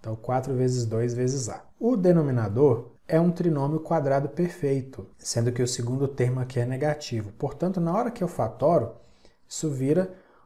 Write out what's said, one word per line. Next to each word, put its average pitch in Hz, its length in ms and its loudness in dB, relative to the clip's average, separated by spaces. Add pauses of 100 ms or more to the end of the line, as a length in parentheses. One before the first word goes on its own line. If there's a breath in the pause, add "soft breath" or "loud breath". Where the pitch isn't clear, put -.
Então, 110 160 -8
quatro 131 380 -2
vezes 127 300 2
dois 113 300 0
vezes 127 340 -2
A. - 160 -12 (140)
O 240 180 2
denominador 139 920 4 (160)
é 160 140 4
um 175 100 4
trinômio 156 480 0
quadrado 143 500 0
perfeito, 139 880 -4
sendo 120 360 0
que 123 100 0
o 123 60 0
segundo 127 400 -2
termo 127 320 0
aqui 127 180 -4
é 120 80 0
negativo. 131 720 -4
Portanto, 175 420 -2
na 170 160 0
hora 240 140 0
que 208 140 -4
eu 165 40 -2
fatoro, 131 680 0 (520 soft breath)
isso - 220 -4
vira 147 420 0 (340 loud breath)